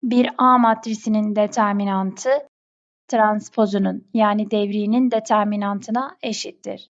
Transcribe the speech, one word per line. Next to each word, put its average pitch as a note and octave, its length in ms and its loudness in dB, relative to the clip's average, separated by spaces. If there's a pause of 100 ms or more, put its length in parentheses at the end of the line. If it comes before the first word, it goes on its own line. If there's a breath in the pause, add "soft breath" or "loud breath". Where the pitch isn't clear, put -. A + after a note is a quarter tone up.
Bir B3 360 2
A B3+ 200 6
matrisinin A3 760 0
determinantı G3+ 920 -2 (800)
transpozunun G#3+ 1040 0
yani G#3+ 360 2
devriğinin G#3+ 600 0
determinantına G#3+ 1120 -2
eşittir. - 680 -10